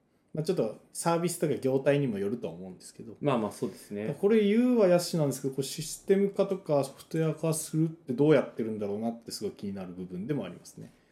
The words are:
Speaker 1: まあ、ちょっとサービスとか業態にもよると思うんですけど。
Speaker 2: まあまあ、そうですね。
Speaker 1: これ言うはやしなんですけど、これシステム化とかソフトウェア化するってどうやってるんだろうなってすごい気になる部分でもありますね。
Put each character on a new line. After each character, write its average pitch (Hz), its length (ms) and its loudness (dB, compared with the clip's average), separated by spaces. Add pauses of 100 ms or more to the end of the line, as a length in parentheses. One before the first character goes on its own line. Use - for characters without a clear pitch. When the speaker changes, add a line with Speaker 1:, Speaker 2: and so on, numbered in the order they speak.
(320)
Speaker 1:
ま 156 100 -4
あ、 - 20 -4
ち 196 60 -2
ょ 185 40 0
っ - 20 0
と 113 220 -2 (140)
サ 170 240 0
ー 170 40 0
ビ 175 80 0
ス 170 100 -4
と 170 100 0
か 139 80 0
業 131 240 0
態 143 180 4
に 143 80 2
も 104 140 -2
よ 98 80 0
る 117 80 -2
と 117 120 -8
思 87 200 -12
う - 20 -12
ん 90 60 -16
で - 60 -20
す - 120 -20
け - 80 -18
ど。 110 180 -16
Speaker 2:
ま 139 140 0
あ 120 40 0
ま 107 100 -2
あ、 - 20 -4
そ - 160 -6
う - 40 -6
で - 60 -18
す - 140 -20
ね。 107 300 -6
Speaker 1:
こ 196 80 2
れ 220 160 6
言 240 320 4
う - 20 4
は 208 80 6
や 175 140 6
し 175 160 -4
な 156 80 4
ん 143 40 4
で 131 40 0
す - 100 -6
け 147 60 -2
ど、 - 60 -4
こ - 80 -4
れ - 40 -4
シ - 160 -8
ス - 240 -10
テ 196 80 6
ム 196 160 4
化 196 160 0
と 196 120 -4
か 143 260 0
ソ 127 80 -8
フ - 140 -20
ト - 120 -4
ウ - 20 0
ェ 160 120 2
ア - 20 -4
化 160 180 -2
す - 240 -4
る 160 100 4
っ - 20 -4
て 160 240 -8
ど 139 160 4
う 156 60 10
や 123 80 6
っ - 120 -8
て - 80 -4
る 110 80 -2
ん 107 80 -6
だ 104 80 -4
ろ 101 80 -4
う 104 60 -4
な 117 100 -2
っ 117 100 -10
て - 120 -14
す - 100 -10
ご 101 80 -4
い - 20 -18
気 - 140 -12
に 98 80 -6
な 95 100 -8
る 90 80 -12
部 90 120 -10
分 90 240 -10
で 147 60 -2
も 117 100 -4
あ 90 40 -8
り 90 60 -12
ま 90 100 -20
す - 120 -20
ね。 110 160 -18 (200)